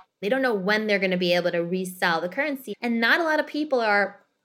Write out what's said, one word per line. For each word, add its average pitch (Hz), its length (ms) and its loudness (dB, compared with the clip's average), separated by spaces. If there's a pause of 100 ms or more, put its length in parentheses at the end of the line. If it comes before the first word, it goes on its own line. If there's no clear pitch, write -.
(220)
they 196 80 -2
don't 262 120 2
know 254 120 2
when 214 340 0
they're 202 120 2
gonna 185 180 0
be 175 160 2
able 175 180 2
to 170 100 0
resell 180 600 -2
the 180 80 -4
currency. 269 500 -6
And 233 220 -2
not 254 180 4
a 339 40 0
lot 311 180 0
of 302 60 -4
people 294 340 -2
are 202 400 2 (220)